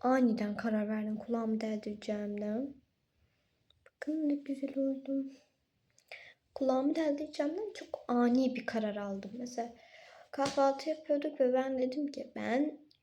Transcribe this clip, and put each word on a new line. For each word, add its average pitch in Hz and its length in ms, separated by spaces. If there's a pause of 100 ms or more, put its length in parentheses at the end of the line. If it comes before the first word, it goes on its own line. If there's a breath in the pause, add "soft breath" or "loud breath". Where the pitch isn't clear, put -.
aniden 226 560
karar 214 320
verdim 214 280
kulağımı 220 440
deldireceğimden. 214 1120 (1080)
Bakın 302 440
ne 285 60
güzel 277 420
oldum. 269 560 (1200 loud breath)
Kulağımı 269 400
deldireceğimden 311 760
çok - 340
ani 247 480
bir 226 100
karar 214 300
aldım. 202 380
Mesela 240 420 (560 loud breath)
kahvaltı 277 580
yapıyorduk 302 520
ve 254 120
ben 262 240
dedim 262 340
ki, - 240
"Ben 240 440 (240)